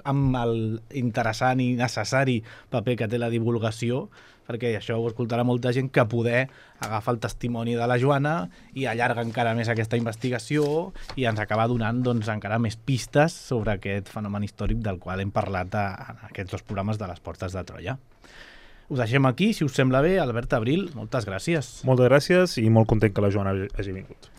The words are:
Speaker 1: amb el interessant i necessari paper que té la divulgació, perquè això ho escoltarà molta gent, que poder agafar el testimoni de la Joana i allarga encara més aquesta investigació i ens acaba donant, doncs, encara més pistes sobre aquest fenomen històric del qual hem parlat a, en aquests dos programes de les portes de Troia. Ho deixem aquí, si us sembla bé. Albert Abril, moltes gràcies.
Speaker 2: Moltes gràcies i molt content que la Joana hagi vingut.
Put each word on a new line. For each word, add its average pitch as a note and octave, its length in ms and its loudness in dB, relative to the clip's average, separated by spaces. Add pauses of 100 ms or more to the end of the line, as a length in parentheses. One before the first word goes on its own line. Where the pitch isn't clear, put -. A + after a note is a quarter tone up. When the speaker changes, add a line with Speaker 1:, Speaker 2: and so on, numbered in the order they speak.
Speaker 1:
amb C#3 320 2
el A#2 160 0 (400)
interessant B2 640 0
i B2 160 2
necessari B2 640 0 (320)
paper B2 320 0
que G#2+ 80 -2
té A#2+ 100 -2
la A#2 140 -2
divulgació, A#2 720 0 (420)
perquè A#2+ 300 -2
això A2+ 180 -4
ho A#2 140 -2
escoltarà A#2 340 -2
molta B2 320 2
gent, C3+ 160 0
que C3 160 4
poder A#2+ 380 0 (340)
agafar A2 380 -2
el - 20 -14
testimoni A#2 560 -4
de A#2 140 0
la B2 100 4
Joana D3 480 2 (240)
i C3 160 -4
allarga A#2+ 320 0
encara A#2 340 0
més A2+ 140 0
aquesta A2+ 320 0
investigació C#3+ 920 -2 (260)
i B2+ 80 0
ens G#2+ 140 0
acaba A2 260 2
donant, A#2 380 0
doncs, A#2 260 0
encara G#2 300 -2
més A2+ 180 -2
pistes C#3+ 540 2 (160)
sobre A2 260 0
aquest G2+ 320 -4
fenomen G2+ 380 -4
històric G#2+ 340 -2
del G#2 220 -4
qual F#2 180 -4
hem G2 140 -4
parlat F#2+ 420 -2
a, G#2 80 0 (300)
en - 160 -20
aquests F#2+ 260 -8
dos - 80 -14
programes G#2 320 -4
de G2+ 140 -8
les F2 100 -12
portes F2+ 320 -10
de F2+ 160 -6
Troia. F2 300 -10 (920)
Ho D3 80 -4
deixem B2 320 4
aquí, F#3 240 2
si D#3+ 140 0
us - 100 -4
sembla C3 240 4
bé. F3 160 4
Albert B2 400 0
Abril, C#3+ 300 0 (100)
moltes A2 320 -4
gràcies. C3+ 400 -2 (160)
Speaker 2:
Moltes B2+ 240 6
gràcies F3 540 6
i A2 100 6
molt A2 160 8
content G#2+ 240 4
que G#2 80 -2
la G2+ 80 4
Joana G2 240 0
hagi G2 400 -4
vingut. - 460 -14